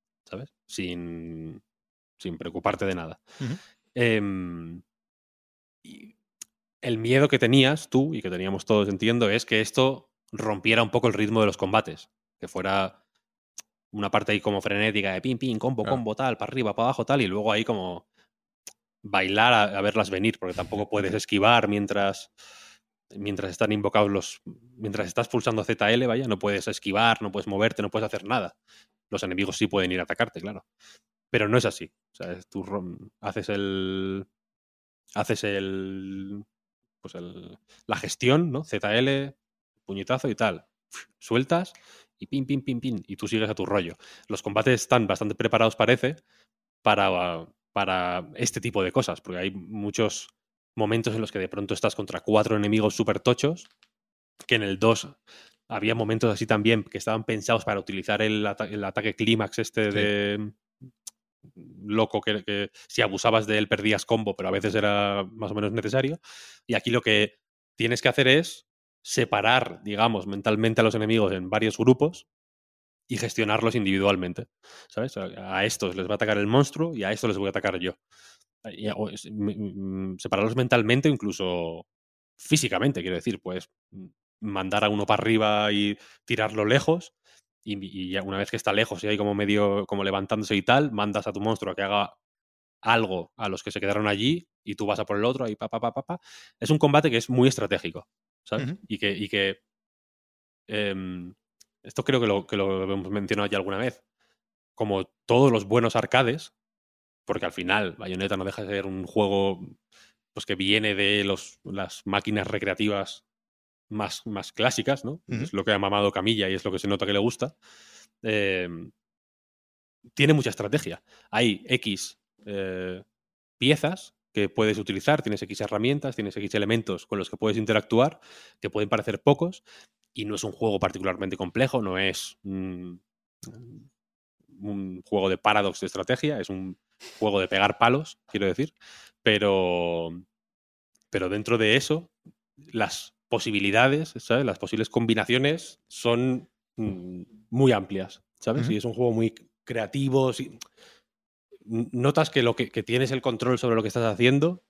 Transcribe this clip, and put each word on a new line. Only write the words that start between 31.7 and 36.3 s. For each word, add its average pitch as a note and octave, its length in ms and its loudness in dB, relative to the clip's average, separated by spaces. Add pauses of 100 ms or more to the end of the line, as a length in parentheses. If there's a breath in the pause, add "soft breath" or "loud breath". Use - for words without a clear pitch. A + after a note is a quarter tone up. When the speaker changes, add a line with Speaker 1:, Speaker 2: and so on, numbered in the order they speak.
Speaker 1:
O - 40 -20
sea, F2+ 160 -10
es, F2+ 160 -14
tú F#2+ 160 -8
rom-, F#2+ 460 -10 (100)
haces G2+ 280 -8
el, F#2+ 800 -4 (880)
haces - 300 -2
el, F#2+ 1000 -6 (580)